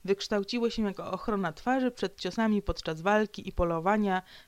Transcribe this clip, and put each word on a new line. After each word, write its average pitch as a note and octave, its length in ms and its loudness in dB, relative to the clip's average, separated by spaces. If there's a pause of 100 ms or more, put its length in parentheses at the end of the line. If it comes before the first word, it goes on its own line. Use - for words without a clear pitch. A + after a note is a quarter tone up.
Wykształciły G3+ 640 0
się A3+ 120 -2
jako G3 280 -4
ochrona F#3+ 420 -2
twarzy B3+ 380 0
przed - 300 -6
ciosami G#3 420 2
podczas D#3+ 380 -4
walki G3+ 480 2
i F#3 40 -6
polowania, F#3 720 2 (260)